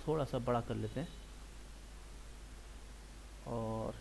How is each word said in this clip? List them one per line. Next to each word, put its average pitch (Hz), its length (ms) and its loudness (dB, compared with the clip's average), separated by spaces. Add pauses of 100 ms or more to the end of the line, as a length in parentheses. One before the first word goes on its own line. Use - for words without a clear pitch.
थोड़ा 156 180 6
सा 127 140 2
बड़ा 120 220 6
कर 113 140 2
लेते 107 240 2
हैं 175 80 0 (2500)
और 113 540 2